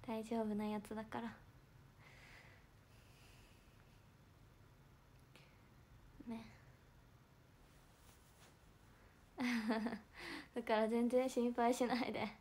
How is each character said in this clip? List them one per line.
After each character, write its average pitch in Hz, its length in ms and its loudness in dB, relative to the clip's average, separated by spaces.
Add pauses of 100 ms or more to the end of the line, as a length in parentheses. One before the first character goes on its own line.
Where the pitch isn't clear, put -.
大 220 180 -4
丈 226 160 0
夫 214 140 0
な 208 120 0
や 214 140 -2
つ 214 140 -8
だ 214 100 -6
か 233 160 -6
ら。 233 160 -8 (4000)
ね。 226 200 -8 (3000)
<laughs> 226 680 2 (520)
だ 240 80 -2
か 233 140 4
ら 220 120 4
全 233 200 4
然 254 200 4
心 240 240 2
配 240 220 4
し 247 120 2
な 233 200 2
い 220 60 -4
で。 214 140 -2 (140)